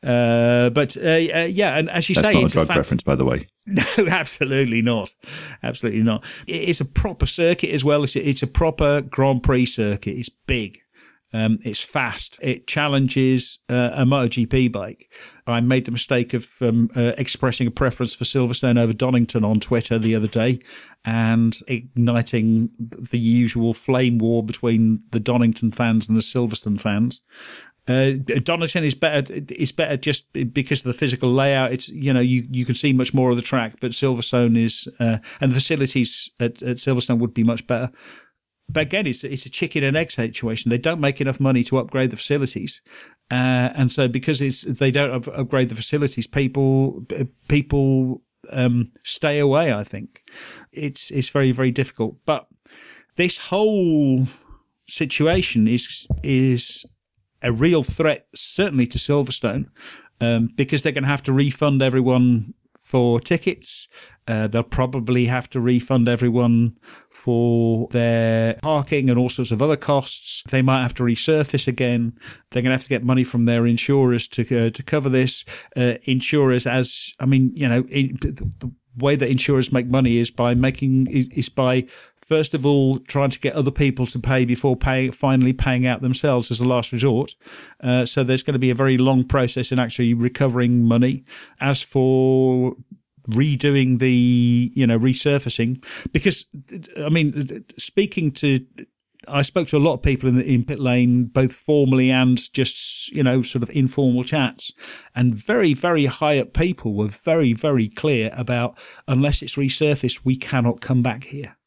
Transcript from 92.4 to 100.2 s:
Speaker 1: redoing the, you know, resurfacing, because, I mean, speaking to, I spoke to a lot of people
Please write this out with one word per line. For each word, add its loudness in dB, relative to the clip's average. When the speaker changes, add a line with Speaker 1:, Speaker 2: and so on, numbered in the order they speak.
Speaker 1:
redoing 2
the, 4
you 2
know, 4
resurfacing, 0
because, -2
I -4
mean, -2
speaking -2
to, 0
I -2
spoke -2
to 0
a 4
lot 4
of -6
people 0